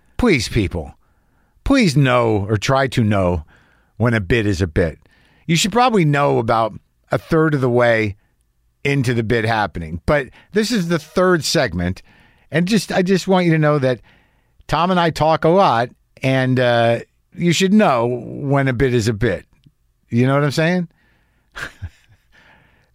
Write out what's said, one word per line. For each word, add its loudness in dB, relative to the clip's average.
please, 0
people, -4
please 2
know 2
or 0
try 0
to 0
know 0
when 0
a 0
bit -2
is -2
a -2
bit. -2
You 0
should -2
probably 2
know 2
about 0
a -2
third 0
of -2
the 0
way 2
into 0
the -2
bit 0
happening. -4
But 0
this -2
is -2
the -2
third 0
segment, -2
and -2
just, -2
I -2
just 0
want 2
you 2
to 2
know 0
that -2
Tom -2
and 2
I 2
talk 0
a 4
lot, 2
and, 0
uh, 2
you 0
should 2
know 4
when -2
a -2
bit 0
is 2
a 0
bit. -4
You 2
know 2
what 2
I'm 0
saying? -2
<laughs> -16